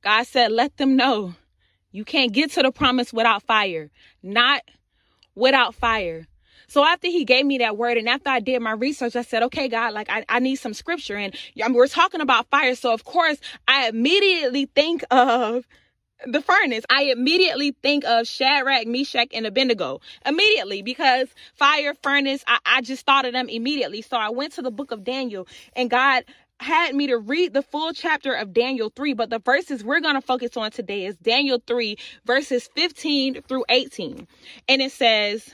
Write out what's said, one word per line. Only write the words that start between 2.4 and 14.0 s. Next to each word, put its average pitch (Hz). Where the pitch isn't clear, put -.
to 339
the 262
promise 247
without 226
fire, 185
not 240
without 247
fire." 185
So 285
after 349
he 349
gave 254
me 277
that 220
word, 240
and 226
after 269
I 254
did 247
my 220
research, 240
I 240
said, 226
"Okay, 262
God, 226
like, 214
I, 208
I 233
need 262
some 220
scripture." 302
And, 202
um, 240
we're 247
talking 339
about 254
fire. 269
So 240
of 226
course, 320
I 262
immediately 285